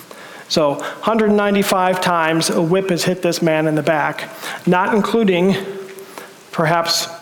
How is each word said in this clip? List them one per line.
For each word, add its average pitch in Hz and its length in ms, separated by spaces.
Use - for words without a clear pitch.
So 147 280
hundred 214 580
ninety-five 202 680
times 165 500
a 180 120
whip 185 280
has 160 120
hit 180 200
this 170 200
man 156 240
in 151 80
the 151 80
back, 151 480
not 180 280
including 196 640
perhaps 165 560